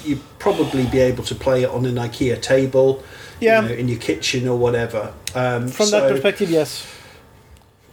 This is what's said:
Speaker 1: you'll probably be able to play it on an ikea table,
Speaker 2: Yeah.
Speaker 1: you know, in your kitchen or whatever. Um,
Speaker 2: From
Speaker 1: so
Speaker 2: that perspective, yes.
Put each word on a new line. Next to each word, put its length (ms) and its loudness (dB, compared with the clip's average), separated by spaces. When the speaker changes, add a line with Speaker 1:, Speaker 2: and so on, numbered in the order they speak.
Speaker 1:
you'll 200 -4
probably 460 0
be 120 2
able 260 2
to 120 -6
play 260 2
it 80 2
on 160 -2
an 80 -2
ikea 480 -2
table, 640 2
Speaker 2:
Yeah. 240 4
Speaker 1:
you 60 -2
know, 60 -4
in 140 -2
your 120 -4
kitchen 480 -2
or 100 0
whatever. 560 0
Um, 320 -2
Speaker 2:
From 180 0
Speaker 1:
so 140 2
Speaker 2:
that 100 2
perspective, 400 0
yes. 340 -2